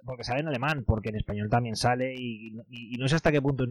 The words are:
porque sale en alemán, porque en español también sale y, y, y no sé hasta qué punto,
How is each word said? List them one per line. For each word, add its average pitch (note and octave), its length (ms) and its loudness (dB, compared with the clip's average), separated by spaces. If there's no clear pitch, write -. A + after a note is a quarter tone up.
porque B2 180 -8
sale B2 180 0
en D#3+ 60 -4
alemán, C#3 380 0
porque A2 240 4
en G#2+ 60 -4
español G#2 340 -4
también A#2+ 260 2
sale B2+ 400 2
y, A2+ 340 -8
y, A#2+ 240 -12
y A#2+ 40 -6
no C3 100 0
sé C3 80 4
hasta E3 160 4
qué D3 100 4
punto, C3+ 300 2